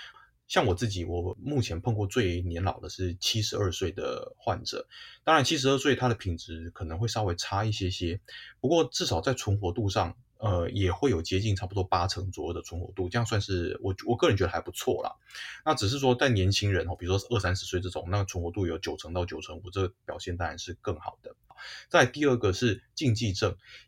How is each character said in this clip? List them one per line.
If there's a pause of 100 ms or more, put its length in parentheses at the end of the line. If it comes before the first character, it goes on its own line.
(460)
像
我
自
己，
我
目
前
碰
过
最
年
老
的
是
七
十
二
岁
的
患
者， (340)
当
然
七
十
二
岁
他
的
品
质
可
能
会
稍
微
差
一
些
些， (400)
不
过
至
少
在
存
活
度
上， (220)
呃，
也
会
有
接
近
差
不
多
八
成
左
右
的
存
活
度，
这
样
算
是
我， (120)
我
个
人
觉
得
还
不
错
啦。 (540)
那
只
是
说
在
年
轻
人
哦，
比
如
说
二
三
十
岁
这
种，
那
存
活
度
有
九
成
到
九
成
五，
这
个 (120)
表
现
当
然
是
更
好
的。 (540)
再
来
第
二
个
是 (100)
禁
忌
症， (340)